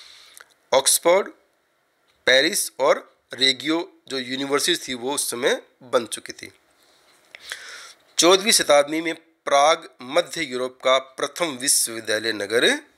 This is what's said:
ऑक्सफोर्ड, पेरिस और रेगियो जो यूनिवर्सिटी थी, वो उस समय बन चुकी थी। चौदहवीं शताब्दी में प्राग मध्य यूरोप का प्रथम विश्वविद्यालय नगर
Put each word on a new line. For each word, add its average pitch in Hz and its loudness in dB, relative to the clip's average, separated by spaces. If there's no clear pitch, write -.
ऑक्सफोर्ड, 170 4
पेरिस 135 2
और 147 0
रेगियो 135 -2
जो 135 -6
यूनिवर्सिटी 139 -2
थी, 131 -10
वो 127 -6
उस - -4
समय 147 -2
बन 120 0
चुकी - -14
थी। - -18
चौदहवीं 190 4
शताब्दी 147 2
में 165 -6
प्राग 156 0
मध्य 160 -2
यूरोप 127 -6
का 131 4
प्रथम 143 -6
विश्वविद्यालय 110 -2
नगर 107 2